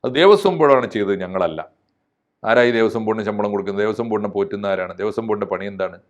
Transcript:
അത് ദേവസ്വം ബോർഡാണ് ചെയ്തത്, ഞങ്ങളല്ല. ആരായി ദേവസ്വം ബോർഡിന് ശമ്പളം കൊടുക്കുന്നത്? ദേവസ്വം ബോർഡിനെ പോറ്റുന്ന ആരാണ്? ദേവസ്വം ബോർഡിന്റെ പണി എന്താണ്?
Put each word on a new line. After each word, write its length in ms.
അത് 60
ദേവസ്വം 380
ബോർഡാണ് 320
ചെയ്തത്, 340
ഞങ്ങളല്ല. 360
ആരായി 260
ദേവസ്വം 340
ബോർഡിന് 240
ശമ്പളം 240
കൊടുക്കുന്നത്? 320
ദേവസ്വം 240
ബോർഡിനെ 280
പോറ്റുന്ന 360
ആരാണ്? 260
ദേവസ്വം 280
ബോർഡിന്റെ 280
പണി 180
എന്താണ്? 260